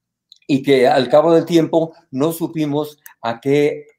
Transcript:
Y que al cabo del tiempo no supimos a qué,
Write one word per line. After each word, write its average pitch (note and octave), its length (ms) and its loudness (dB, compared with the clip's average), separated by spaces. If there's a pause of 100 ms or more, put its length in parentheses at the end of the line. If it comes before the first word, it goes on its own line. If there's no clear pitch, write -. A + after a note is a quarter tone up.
(480)
Y C#3 160 -2
que B2+ 240 2
al C3 220 0
cabo D#3 240 4
del E3 120 2
tiempo D#3+ 480 0 (180)
no C#3+ 220 -2
supimos D3+ 640 -6 (220)
a A#2 180 -6
qué, D3 460 -2 (120)